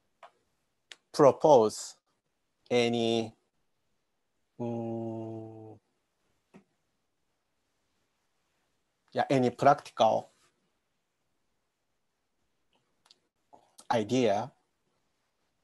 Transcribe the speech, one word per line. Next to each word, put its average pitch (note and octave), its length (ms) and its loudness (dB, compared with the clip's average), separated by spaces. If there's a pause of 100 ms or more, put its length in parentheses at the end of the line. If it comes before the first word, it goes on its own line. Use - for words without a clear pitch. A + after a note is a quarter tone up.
(1120)
propose C#3+ 840 4 (760)
any, A#2 680 0 (1200)
mm, A2+ 1200 -10 (3250)
yeah, B2 180 -4
any B2+ 200 2
practical A#2 800 0 (3500)
idea. A2+ 600 0 (1120)